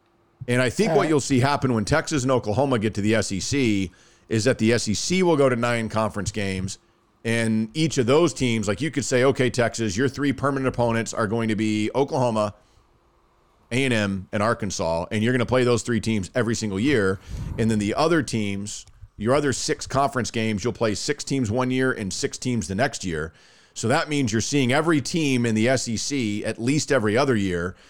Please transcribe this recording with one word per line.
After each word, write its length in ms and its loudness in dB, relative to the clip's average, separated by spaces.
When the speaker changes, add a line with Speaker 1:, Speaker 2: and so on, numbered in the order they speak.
Speaker 1:
And 140 2
I 80 2
think 220 2
Speaker 2:
All 40 2
Speaker 1:
what 60 6
Speaker 2:
right. 80 2
Speaker 1:
you'll 100 4
see 220 2
happen 320 2
when 100 2
Texas 400 0
and 80 0
Oklahoma 480 2
get 140 0
to 80 -2
the 120 2
S 180 0
E 100 -2
C 500 0
is 160 0
that 140 2
the 120 4
S 160 0
E 60 0
C 300 0
will 120 4
go 140 4
to 80 0
nine 320 -2
conference 420 -2
games, 460 -4
and 480 0
each 240 0
of 80 2
those 280 4
teams, 360 0
like, 100 -2
you 120 -4
could 120 -4
say, 220 2
"Okay, 240 4
Texas, 480 0
your 100 0
three 240 -2
permanent 420 -2
opponents 400 -2
are 140 -2
going 220 -2
to 80 0
be 360 0
Oklahoma, 600 0
A 140 0
and 100 2
M, 380 0
and 100 -2
Arkansas, 680 -2
and 100 -2
you're 120 2
gonna 120 0
play 200 2
those 160 4
three 180 0
teams 340 -2
every 220 0
single 240 -4
year." 400 2
And 120 0
then 100 0
the 160 -2
other 280 2
teams, 640 -6
your 180 0
other 160 2
six 340 -4
conference 460 -2
games, 320 -2
you'll 80 -2
play 240 -2
six 300 -4
teams 260 -2
one 180 0
year 220 0
and 220 -6
six 240 -6
teams 320 -4
the 60 -4
next 280 -2
year. 300 -6
So 160 -4
that 180 0
means 240 0
you're 80 0
seeing 320 0
every 300 2
team 440 0
in 80 0
the 140 2
S 220 0
E 80 -4
C 480 -2
at 160 -6
least 320 0
every 240 2
other 180 2
year, 400 -2